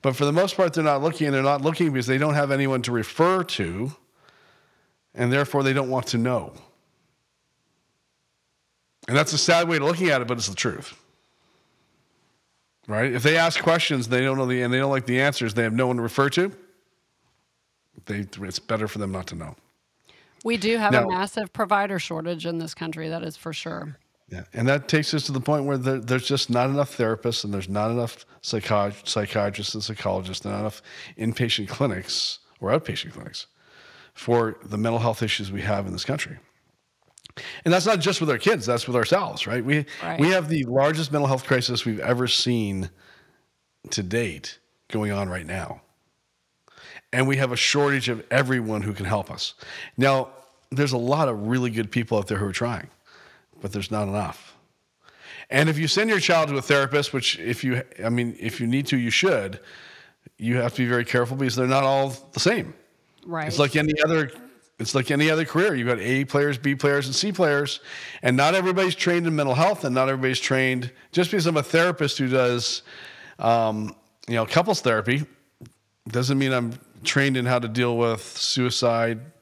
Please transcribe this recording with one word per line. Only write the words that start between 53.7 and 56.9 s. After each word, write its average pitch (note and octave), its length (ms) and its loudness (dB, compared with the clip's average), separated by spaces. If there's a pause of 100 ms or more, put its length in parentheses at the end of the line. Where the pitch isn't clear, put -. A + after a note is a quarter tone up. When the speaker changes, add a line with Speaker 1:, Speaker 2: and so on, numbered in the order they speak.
Speaker 1:
there's G2 180 -6
not G#2+ 180 -2
enough. G2 480 -6 (920)
And D3+ 220 4
if D3 80 0
you D#3+ 100 0
send G#3+ 220 2
your G3+ 100 2
child D#3+ 280 4
to C#3+ 80 -2
a C3 60 -2
therapist, C#3 500 2